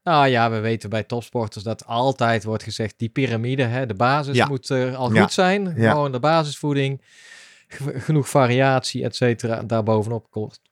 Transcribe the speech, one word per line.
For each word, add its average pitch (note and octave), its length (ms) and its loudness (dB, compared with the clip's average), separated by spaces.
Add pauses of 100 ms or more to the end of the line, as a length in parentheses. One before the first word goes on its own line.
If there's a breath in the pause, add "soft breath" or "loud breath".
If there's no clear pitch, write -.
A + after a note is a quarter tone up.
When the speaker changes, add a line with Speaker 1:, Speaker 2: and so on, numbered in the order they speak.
Speaker 1:
Nou D3+ 260 4
ja, A#2 220 2
we A2+ 80 -2
weten G#2+ 320 -4
bij A2 120 -2
topsporters A2+ 600 -6
dat A2 220 -8
altijd A#2 580 0
wordt A2 180 -4
gezegd: A2 340 -6
die A#2 120 -4
piramide, B2 540 -2
hè, B2 240 -2
de G#2+ 80 -6
basis C3+ 420 0
Speaker 2:
Ja. A#2 100 4
Speaker 1:
moet, C#3 240 -6
eh, B2+ 260 0
al B2+ 160 -2
Speaker 2:
Ja. A2 100 6
Speaker 1:
goed G2+ 100 2
zijn. F#3+ 440 0
Speaker 2:
Ja. A2+ 140 4
Speaker 1:
Gewoon C#3+ 220 0
de B2 80 -4
basisvoeding. C#3+ 840 0 (720 loud breath)
Ge-, C3+ 280 -8
genoeg D3+ 280 2
variatie, C3 760 2
et A#2+ 120 -4
cetera. A#2 460 0
Daarbovenop A2 680 0
ko-, G#2+ 200 -6 (220)